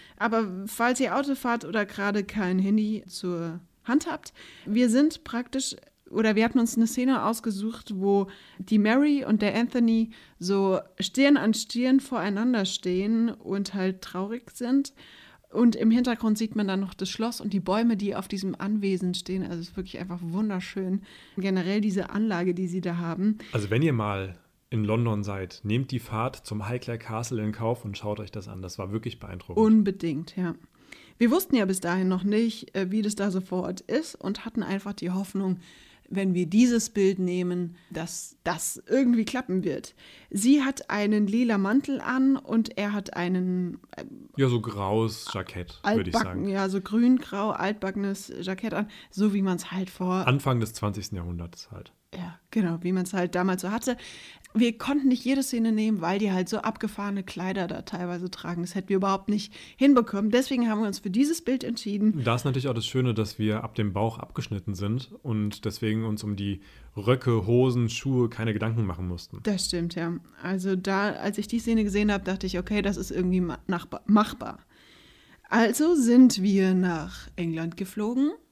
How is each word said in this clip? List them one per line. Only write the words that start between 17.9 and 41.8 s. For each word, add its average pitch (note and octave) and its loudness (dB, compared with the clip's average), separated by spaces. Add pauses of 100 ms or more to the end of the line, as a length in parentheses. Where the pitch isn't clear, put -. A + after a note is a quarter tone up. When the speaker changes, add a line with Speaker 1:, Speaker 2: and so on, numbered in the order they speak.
Speaker 1:
die G3+ -2
auf F#3+ -8
diesem F#3+ -4
Anwesen F#3+ 0
stehen. F#3 -6
Also E3+ -6
es E3+ -10
ist - -18
wirklich F#3 -8
einfach F3+ -8
wunderschön. F#3+ -4 (340)
Generell F#3+ 0
diese G3 0
Anlage, F#3 0
die F#3 -2
sie F3+ -4
da E3+ -2
haben. F3+ 0 (140)
Speaker 2:
Also G#2 -2
wenn A#2+ 2
ihr D#3+ 4
mal G2 -2 (340)
in A2 0
London A2 2
seid, F#2+ -8
nehmt A#2 0
die C3 -2
Fahrt A#2 -4 (100)
zum G#2+ -6
Highclere A#2+ -6
Castle A2+ -6
in G#2+ -2
Kauf A2+ -2
und G2+ -8
schaut G#2 -6
euch G2 -12
das G#2 -10
an. G2 -12
Das F#2 -12
war G2 -6
wirklich A2+ -6
beeindruckend. G2+ -2
Speaker 1:
Unbedingt, G3 4
ja. F3 -4 (640)
Wir A#3 4
wussten F4 2
ja G#3+ 4
bis F#3+ 0
dahin F#3 0
noch F#3 0
nicht, G#3+ 0
äh, F#3 -2
wie G#3+ 0
das G#3 -2
da G3+ -2
so F#3 -2
vor F#3 -4
Ort F3+ -6
ist - -4
und - -6
hatten A3 -4
einfach G3 -4
die F3 -6
Hoffnung, F#3+ -2 (500)
wenn F#3+ 0
wir F3 0
dieses A3+ 4
Bild G3 2
nehmen, F3+ -2 (140)
dass - -10
das - -4
irgendwie A#3+ 4
klappen F#3+ -2
wird. - -6 (360)
Sie C4 4
hat C4+ -4
einen G#3 2
lila A3+ 2
Mantel A#3+ 0